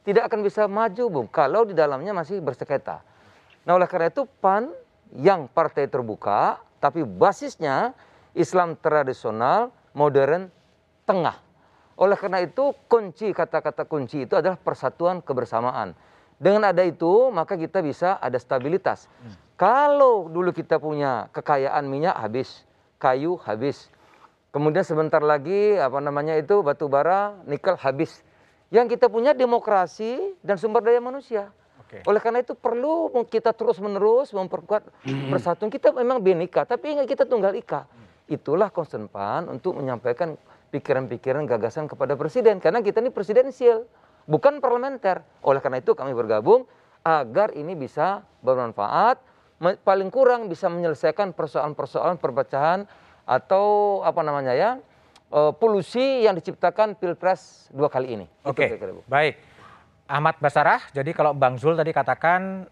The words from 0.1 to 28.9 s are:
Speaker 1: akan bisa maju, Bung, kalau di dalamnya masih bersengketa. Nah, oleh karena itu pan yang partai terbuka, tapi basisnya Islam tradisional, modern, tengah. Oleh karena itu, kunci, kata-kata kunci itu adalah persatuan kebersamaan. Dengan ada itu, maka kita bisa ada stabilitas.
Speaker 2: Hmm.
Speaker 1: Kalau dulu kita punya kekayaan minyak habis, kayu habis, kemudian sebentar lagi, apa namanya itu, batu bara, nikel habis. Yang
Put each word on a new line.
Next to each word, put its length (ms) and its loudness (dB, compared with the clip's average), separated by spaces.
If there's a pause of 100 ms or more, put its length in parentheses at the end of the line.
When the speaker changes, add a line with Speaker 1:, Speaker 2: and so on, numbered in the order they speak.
Speaker 1:
akan 80 -2
bisa 240 0
maju, 380 -2 (100)
Bung, 160 -2
kalau 320 2
di 160 0
dalamnya 380 0
masih 260 -6
bersengketa. 640 -6 (560)
Nah, 160 4
oleh 80 4
karena 240 -2
itu 160 -4 (140)
pan 340 0 (400)
yang 320 2
partai 400 -2
terbuka, 720 -2 (240)
tapi 240 0
basisnya 880 -2 (400)
Islam 440 2
tradisional, 920 0 (240)
modern, 560 2 (560)
tengah. 320 0 (600)
Oleh 200 4
karena 240 -4
itu, 320 -2 (120)
kunci, 480 0
kata-kata 520 -4
kunci 400 -6
itu 120 0
adalah 200 0
persatuan 640 -4
kebersamaan. 720 -4 (440)
Dengan 320 4
ada 160 2
itu, 480 2
maka 240 -4
kita 240 -4
bisa 400 -2
ada 160 -4
stabilitas. 720 -4 (160)
Speaker 2:
Hmm. 80 -20 (240)
Speaker 1:
Kalau 720 4
dulu 240 -2
kita 240 -2
punya 560 -2
kekayaan 560 -2
minyak 240 -2
habis, 480 -6 (400)
kayu 400 0
habis, 480 -6 (640)
kemudian 320 0
sebentar 320 0
lagi, 640 2
apa 160 -2
namanya 400 -2
itu, 240 2
batu 240 0
bara, 480 0 (160)
nikel 240 -2
habis. 480 -4 (480)
Yang 240 2